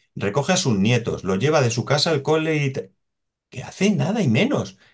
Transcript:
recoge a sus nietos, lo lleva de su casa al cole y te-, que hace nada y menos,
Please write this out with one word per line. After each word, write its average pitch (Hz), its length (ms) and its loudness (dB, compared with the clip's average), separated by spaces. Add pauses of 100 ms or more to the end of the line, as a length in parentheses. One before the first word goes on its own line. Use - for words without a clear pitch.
(140)
recoge 139 400 -2
a - 20 4
sus 110 220 0
nietos, 117 460 0
lo 95 120 0
lleva 143 260 2
de 120 80 2
su 120 140 -2
casa 147 260 0
al 139 120 0
cole 156 420 0
y 139 80 -2
te-, - 200 -10 (600)
que 123 120 -14
hace 202 280 0
nada 185 300 0
y 151 60 2
menos, 190 500 0 (160)